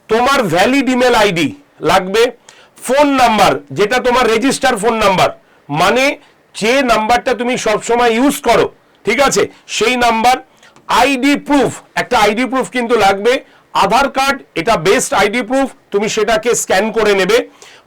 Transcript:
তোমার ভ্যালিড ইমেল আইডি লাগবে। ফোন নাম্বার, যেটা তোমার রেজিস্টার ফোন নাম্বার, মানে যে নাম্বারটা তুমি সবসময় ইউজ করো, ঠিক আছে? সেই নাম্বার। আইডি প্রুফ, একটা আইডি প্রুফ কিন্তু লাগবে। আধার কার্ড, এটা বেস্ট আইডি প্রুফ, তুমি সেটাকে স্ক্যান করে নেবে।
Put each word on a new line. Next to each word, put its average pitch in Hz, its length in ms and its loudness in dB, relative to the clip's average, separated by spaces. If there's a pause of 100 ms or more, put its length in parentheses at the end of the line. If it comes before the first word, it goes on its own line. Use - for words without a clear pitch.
তোমার 254 340 2
ভ্যালিড 226 460 0
ইমেল 254 260 2
আইডি 175 380 0 (280)
লাগবে। 190 520 0 (500)
ফোন 285 260 2
নাম্বার, 233 440 2 (200)
যেটা 208 260 0
তোমার 247 280 2
রেজিস্টার 240 500 0
ফোন 220 180 0
নাম্বার, 190 340 2 (420)
মানে 220 480 0 (360)
যে 240 280 0
নাম্বারটা 240 520 0
তুমি 240 240 -4
সবসময় 233 540 0
ইউজ 262 280 0
করো, 202 320 0 (320)
ঠিক 226 160 -2
আছে? 254 280 0 (180)
সেই 240 300 -2
নাম্বার। 240 400 2 (520)
আইডি 269 480 2
প্রুফ, 262 360 0 (220)
একটা 180 240 -2
আইডি 214 260 0
প্রুফ 247 260 -4
কিন্তু 240 280 -2
লাগবে। 202 460 0 (280)
আধার 220 360 0
কার্ড, 269 340 -4 (120)
এটা 165 220 0
বেস্ট 196 380 0
আইডি 214 280 0
প্রুফ, 262 280 -2 (200)
তুমি 208 180 -2
সেটাকে 220 460 -2
স্ক্যান 208 380 -2
করে 208 220 0
নেবে। 208 340 0 (380)